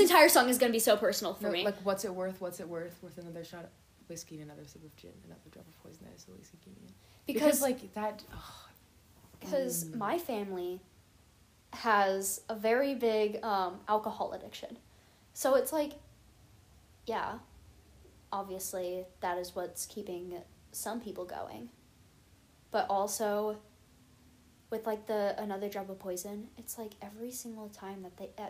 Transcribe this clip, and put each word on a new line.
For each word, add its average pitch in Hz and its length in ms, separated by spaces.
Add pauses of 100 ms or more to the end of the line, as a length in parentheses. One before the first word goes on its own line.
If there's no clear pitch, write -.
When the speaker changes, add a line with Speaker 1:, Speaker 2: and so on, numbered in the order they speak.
(120)
Speaker 1:
entire 339 180
song 247 200
is 247 80
gonna 247 140
be 226 80
so 220 160
personal 202 380
for 202 140
Speaker 2:
No, 208 40
Speaker 1:
me. 180 140
Speaker 2:
like, 196 180
what's 196 220
it 185 80
worth? 185 260
What's 175 220
it 165 80
worth? 170 340
Worth 151 140
another 170 260
shot 170 220
of - 40 (380)
whiskey 160 280
and 151 140
another 147 160
sip 143 200
of 147 100
gin, - 160 (140)
another 170 160 (100)
drop - 160
of - 160
poison 165 220
that 180 100
is 175 60
slowly 185 220
sinking - 380
in. - 120 (340)
Speaker 1:
Because 285 320
Speaker 2:
Because, - 20
like, 254 340
that, 214 360
ugh. - 80 (1040)
Speaker 1:
'cause 262 440
Speaker 2:
Mm. 160 120
Speaker 1:
my 226 200
family 196 600 (920)
has 196 800
a 220 60
very 240 400
big, 214 480
um, 196 440
alcohol 214 460
addiction. - 460 (560)
So 269 180
it's 254 180
like, 294 220 (1120)
yeah, 214 320 (960)
obviously 185 720 (160)
that 180 160
is 180 180
what's 180 300
keeping 180 560 (300)
some 220 280
people 185 260
going. 233 440 (1040)
But 214 180
also 208 720 (1120)
with, 220 160
like, 214 180
the 208 340
another 202 300
drop 196 200
of 190 100
poison, 202 480 (100)
it's 233 220
like 214 140 (100)
every 220 280
single 220 380
time 196 320
that 185 160
they, 196 220
uh, 202 100